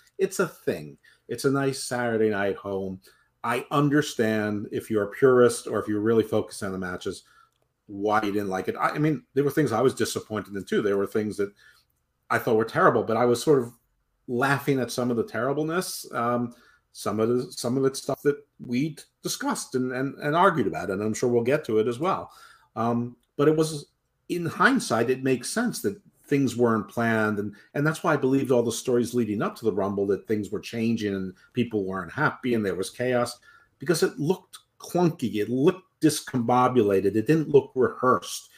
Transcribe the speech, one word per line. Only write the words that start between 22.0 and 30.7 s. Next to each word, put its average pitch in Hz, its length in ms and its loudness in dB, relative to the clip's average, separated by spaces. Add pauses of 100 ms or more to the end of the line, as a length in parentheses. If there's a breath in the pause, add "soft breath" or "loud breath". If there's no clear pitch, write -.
Um, 120 420 -2 (180)
but 143 140 4
it 156 60 4
was, 156 320 -2 (420)
in 170 160 -4
hindsight, 160 640 2
it 131 120 0
makes 131 280 0
sense 233 320 -2
that 98 200 -4 (240)
things 139 300 0
weren't 113 320 2
planned, 110 500 0
and, 101 160 -6 (220 loud breath)
and 143 100 0
that's 156 160 -2
why 170 120 0
I 147 40 2
believed 135 320 2
all 120 140 4
the 117 80 -2
stories 120 420 0
leading 110 280 0
up 202 160 -4
to 120 80 -4
the 107 80 2
Rumble, 98 340 -2
that 98 180 0
things 104 260 -4
were 98 80 -4
changing 110 540 -2